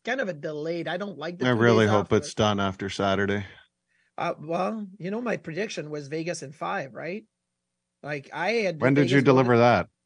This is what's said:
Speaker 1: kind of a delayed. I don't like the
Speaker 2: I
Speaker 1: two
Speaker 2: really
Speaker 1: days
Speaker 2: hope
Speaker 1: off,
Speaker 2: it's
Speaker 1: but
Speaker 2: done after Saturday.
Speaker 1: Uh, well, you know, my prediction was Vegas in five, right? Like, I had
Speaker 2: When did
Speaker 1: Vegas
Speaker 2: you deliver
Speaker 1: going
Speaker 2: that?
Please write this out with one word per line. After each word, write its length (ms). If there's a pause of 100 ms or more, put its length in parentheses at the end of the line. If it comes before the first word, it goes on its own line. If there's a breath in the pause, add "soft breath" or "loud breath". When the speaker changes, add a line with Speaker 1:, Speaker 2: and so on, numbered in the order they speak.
Speaker 1:
kind 160
of 80
a 40
delayed. 540
I 100
don't 220
like 180
the 120
Speaker 2:
I 20
Speaker 1:
two 80
Speaker 2:
really 260
Speaker 1:
days 60
Speaker 2:
hope 200
Speaker 1:
off, 20
Speaker 2:
it's 200
Speaker 1:
but 100
Speaker 2:
done 160
after 300
Saturday. 560 (720 loud breath)
Speaker 1:
Uh, 220
well, 480 (100)
you 140
know, 100
my 160
prediction 540
was 160
Vegas 340
in 120
five, 420
right? 300 (760)
Like, 320
I 180 (140)
had 160
Speaker 2:
When 140
did 60
Speaker 1:
Vegas 100
Speaker 2:
you 100
deliver 320
Speaker 1:
going 60
Speaker 2:
that? 280 (180)